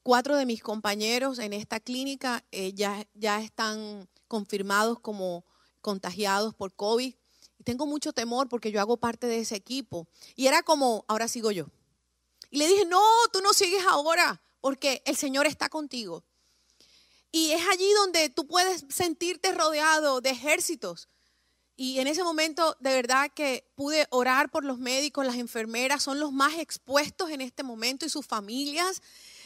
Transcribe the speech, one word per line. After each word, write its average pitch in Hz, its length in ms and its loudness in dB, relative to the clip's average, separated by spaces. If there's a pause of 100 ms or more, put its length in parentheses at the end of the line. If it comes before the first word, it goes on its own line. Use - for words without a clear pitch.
"Cuatro 254 320 4
de 277 100 2
mis 226 160 -4
compañeros 220 800 -2
en 208 140 -8
esta 214 260 -8
clínica, 254 720 -6
eh, 190 220 -6
ya, 202 420 -4
ya 208 260 -2
están 214 680 -8 (200)
confirmados 208 720 0
como 185 440 -6 (380)
contagiados 202 720 -2
por 196 220 -10
covid. 233 400 -2 (420)
Y - 60 -20
tengo 247 240 -4
mucho 294 260 -6
temor 240 340 -2
porque 226 240 -6
yo 208 80 0
hago 226 180 0
parte 233 280 -4
de 226 140 -2
ese 220 160 -6
equipo". 202 520 -10 (280)
Y 262 100 2
era 294 160 6
como, 269 460 2
"Ahora 220 200 0
sigo 226 220 -4
yo". 175 160 -4 (840)
Y 262 80 -6
le 302 80 4
dije, 392 180 6
"No, 359 160 6 (320)
tú 381 80 0
no 403 120 6
sigues 381 340 2
ahora, 311 520 2 (220)
porque 269 440 -2
el 226 100 -2
Señor 277 320 0
está - 200 -4
contigo". 240 560 -10 (1080)
Y 320 200 2
es 339 180 0
allí 381 240 4
donde 349 360 4
tú 320 160 -4
puedes 359 440 2
sentirte 349 600 -2
rodeado 311 720 2
de 262 80 0
ejércitos. 262 800 -4 (720)
Y 262 200 -4
en 262 80 0
ese 311 160 0
momento, 320 560 0
de 262 120 0
verdad 262 440 2
que 269 400 -4
pude 294 340 0
orar 254 400 2
por 311 160 -4
los 254 140 -4
médicos, 269 480 -2
las 247 80 -4
enfermeras, 240 680 -2
son 277 180 -4
los 294 120 -4
más 277 260 0
expuestos 294 720 -4
en 294 100 -8
este 262 220 -10
momento 247 420 -6
y 311 60 -6
sus 277 160 -6
familias. 285 800 -4 (420)